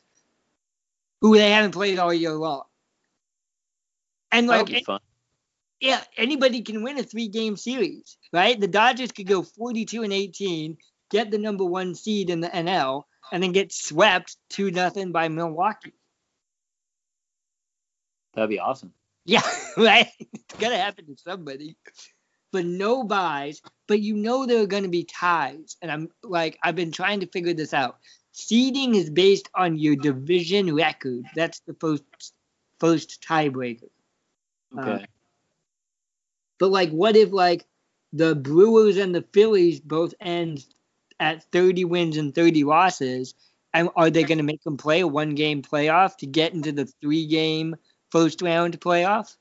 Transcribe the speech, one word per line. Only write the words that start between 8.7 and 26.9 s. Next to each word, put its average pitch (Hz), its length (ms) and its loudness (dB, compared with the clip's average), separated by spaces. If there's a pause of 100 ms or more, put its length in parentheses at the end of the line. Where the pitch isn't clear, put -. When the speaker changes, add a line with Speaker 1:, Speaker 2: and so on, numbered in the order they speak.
Speaker 1:
could 190 160 -16
go 190 160 0
forty-two 226 600 -8
and 202 100 -4
eighteen, 170 640 -6 (340)
get 214 180 0
the 214 80 -2
number 208 280 -4
one 180 280 -4
seed 202 380 -4
in 170 80 -4
the 165 160 -6
N 165 140 -4
L, 143 360 -2 (260)
and 180 120 -4
then 185 80 0
get 190 220 0
swept - 640 0 (120)
two 196 220 -4
nothing 180 400 -4
by 165 160 -2
Milwaukee. 165 640 -6 (2500)
Speaker 2:
That'd 110 160 -4
be 101 100 -4
awesome. 98 340 -8 (320)
Speaker 1:
Yeah, 180 160 2 (180)
<laughs> - 180 -14
right? 220 300 4 (120)
It's - 400 -18
gotta 220 180 -2
happen 190 300 -8
to 139 100 -18
somebody. 156 580 -14 (760)
But 180 140 -2
no 202 380 -2
buys, 160 580 -4 (260)
but 214 120 2
you 208 160 -4
know 240 300 -2
there 233 180 2
are 196 40 0
gonna 196 220 -2
be 170 160 -2
ties. 156 760 -4
And 165 100 -8
I'm, 156 180 -8 (140)
like, 170 400 -4
I've 170 120 0
been 170 160 -4